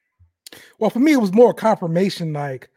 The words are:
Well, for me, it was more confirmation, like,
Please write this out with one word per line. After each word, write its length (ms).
Well, 100
for 100
me, 140
it 80
was 120
more 200
confirmation, 800
like, 440